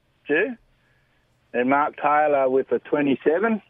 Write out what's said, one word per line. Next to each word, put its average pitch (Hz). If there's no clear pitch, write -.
due, 214
and 123
Mark 147
Taylor 147
with 131
a 117
twenty-seven 165